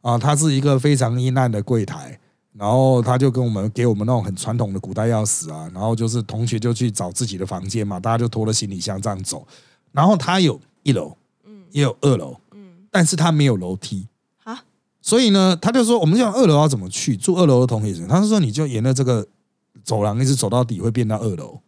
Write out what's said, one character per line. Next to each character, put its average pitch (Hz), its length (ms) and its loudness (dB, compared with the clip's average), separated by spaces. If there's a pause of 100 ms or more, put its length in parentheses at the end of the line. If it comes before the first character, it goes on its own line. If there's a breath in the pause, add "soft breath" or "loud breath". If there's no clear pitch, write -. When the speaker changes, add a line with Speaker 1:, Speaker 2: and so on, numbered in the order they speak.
Speaker 1:
啊， 117 160 0
它 131 180 2
是 147 200 2
一 135 60 2
个 139 180 2
非 143 180 2
常 123 240 0
阴 127 160 0
暗 127 140 2
的 104 120 -2
柜 113 220 0
台， - 340 -12 (360)
然 101 160 -4
后 131 320 4
他 123 160 2
就 135 120 4
跟 123 140 -2
我 120 60 0
们， 104 200 -2
给 120 160 -2
我 113 60 4
们 101 140 -2
那 123 60 0
种 113 120 0
很 101 100 -6
传 110 220 -6
统 107 160 -2
的 95 80 -6
古 95 140 -10
代 110 140 -2
钥 110 160 0
匙 80 280 -4
啊， 80 220 -14
然 92 80 -8
后 113 120 0
就 113 140 -2
是 117 140 -2
同 110 240 -4
学 117 120 -2
就 120 140 0
去 117 180 0
找 90 220 -6
自 120 140 -4
己 98 100 -8
的 92 80 -6
房 92 240 -8
间 107 180 -4
嘛， 95 140 -6
大 113 100 -2
家 113 60 2
就 117 100 0
拖 110 200 -4
着 110 60 -2
行 104 180 -4
李 95 100 -10
箱 98 200 -6
这 104 100 -4
样 95 120 -8
走。 - 240 -10 (460 soft breath)
然 147 140 4
后 208 100 6
他 175 240 0
有 165 180 2 (240)
一 143 100 2
楼， 80 220 -2 (320)
Speaker 2:
嗯。 - 240 -20
Speaker 1:
也 143 120 -2
有 127 180 0
二 139 160 2
楼， 69 200 -8 (160)
Speaker 2:
嗯。 196 180 -20 (200)
Speaker 1:
但 180 140 4
是 185 100 0
他 165 160 0
没 147 140 4
有 123 120 4
楼 92 200 -6
梯。 101 320 -10 (360)
Speaker 2:
啊？ 226 200 -16 (380)
Speaker 1:
所 233 180 2
以 233 100 4
呢， 190 300 4
他 214 100 0
就 240 140 4
说， 233 140 2
我 170 80 2
们 180 120 4
就 254 60 4
讲 208 80 0
二 240 140 4
楼 151 100 6
要 151 100 4
怎 135 120 0
么 92 100 -8
去， - 280 -4
住 175 180 0
二 180 120 4
楼 127 140 6
的 127 60 4
同 113 160 -2
学， 90 240 -4
他 143 160 2
是 214 60 0
说 214 120 4
你 123 100 0
就 147 160 -2
沿 117 160 -4
着 131 120 2
这 131 100 0
个 117 220 0 (580)
走 107 180 -2
廊 104 180 0
一 135 40 2
直 135 100 2
走 123 140 -2
到 120 160 2
底 113 160 -6
会 113 100 0
变 113 160 0
到 107 120 -2
二 104 180 -4
楼。 - 320 -16